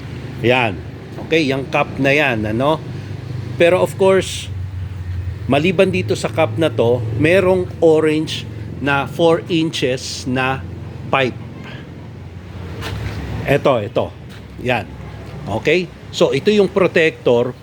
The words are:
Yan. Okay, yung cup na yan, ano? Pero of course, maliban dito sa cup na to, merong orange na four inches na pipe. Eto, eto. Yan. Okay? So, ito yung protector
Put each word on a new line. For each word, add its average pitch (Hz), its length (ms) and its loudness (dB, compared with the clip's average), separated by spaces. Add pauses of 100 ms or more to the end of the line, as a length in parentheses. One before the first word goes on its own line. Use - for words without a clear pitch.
(440)
Yan. 117 320 4 (480)
Okay, 160 240 2
yung 135 240 0
cup 147 240 0
na 135 160 4
yan, 135 320 2
ano? 123 320 0 (800)
Pero 175 240 6
of 180 160 0
course, - 560 2 (960)
maliban 170 400 4
dito 185 240 0
sa 170 160 -2
cup 156 320 0
na 156 80 4
to, 120 320 2 (160)
merong 180 480 4 (160)
orange 156 640 4 (320)
na 139 320 0
four 170 400 4
inches 160 800 -2
na 131 320 0 (480)
pipe. 135 300 2 (2000)
Eto, 139 320 4
eto. 101 320 -4 (480)
Yan. 120 240 0 (640)
Okay? 156 400 0 (240)
So, 139 240 4
ito 170 160 2
yung 202 160 6
protector 160 960 2